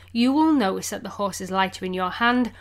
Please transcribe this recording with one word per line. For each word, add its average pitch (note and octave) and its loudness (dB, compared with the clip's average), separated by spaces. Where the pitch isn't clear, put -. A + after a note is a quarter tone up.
you A#3+ 2
will D#4 4
notice F#3+ 0
that G3+ -8
the F#3+ -12
horse G3 -6
is F#3 -10
lighter F#3+ -2
in F#3 -4
your F#3 -2
hand A#3+ 0